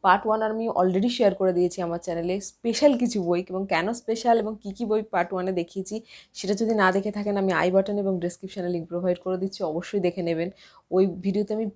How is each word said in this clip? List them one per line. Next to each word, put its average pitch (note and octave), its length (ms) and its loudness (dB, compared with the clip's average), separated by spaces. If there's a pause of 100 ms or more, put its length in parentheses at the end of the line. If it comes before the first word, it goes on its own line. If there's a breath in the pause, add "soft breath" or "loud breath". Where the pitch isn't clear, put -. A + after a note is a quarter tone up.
পার্ট G3 260 4
ওয়ান A3 160 2
আমি A3 260 -2
already F#3+ 400 2
শেয়ার A3+ 260 4
করে F#3 180 2
দিয়েছি F3 300 0
আমার E3+ 160 -4
চ্যানেলে F3 420 -4
স্পেশাল A#3+ 580 2
কিছু A#3 240 0
বই, F3 260 2
এবং F#3+ 180 -4
কেন F#3 260 0
স্পেশাল A#3 460 0
এবং A3 240 -4
কী G3+ 100 -10
কী A#3+ 120 -6
বই A3 180 0
পার্ট F3+ 300 -2
ওয়ানে F#3 200 -2
দেখিয়েছি, F#3+ 480 -6 (320 loud breath)
সেটা G3+ 220 -2
যদি A3+ 200 0
না F#3+ 180 4
দেখে G3 180 0
থাকেন, G3+ 260 -4
আমি F#3+ 160 2
আই E3+ 180 2
বাটন G3 280 2
এবং F#3+ 220 -2
ডেসক্রিপশনে F3 480 -6
লিংক E3+ 200 -4
প্রোভাইড F3 300 -2
করে F#3 200 -4
দিচ্ছি, F#3+ 240 -4
অবশ্যই F3 380 -4
দেখে F3+ 220 -2
নেবেন। E3+ 280 -2 (400 loud breath)
ওই F#3 160 4
ভিডিওতে G3 480 -2
আমি A3 220 -4